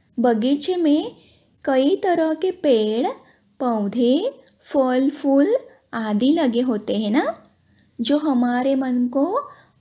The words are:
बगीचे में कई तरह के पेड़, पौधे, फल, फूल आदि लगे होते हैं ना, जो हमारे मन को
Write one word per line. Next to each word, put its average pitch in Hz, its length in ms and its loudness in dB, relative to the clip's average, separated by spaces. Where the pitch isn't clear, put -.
बगीचे 254 560 0
में 330 400 0
कई 269 320 2
तरह 330 380 0
के 359 160 -2
पेड़, 233 580 0
पौधे, 240 720 0
फल, 269 500 0
फूल 294 460 2
आदि 220 380 0
लगे 254 280 0
होते 214 360 -2
हैं 208 140 -2
ना, 415 320 -2
जो 277 180 0
हमारे 254 560 0
मन 254 340 0
को 269 160 0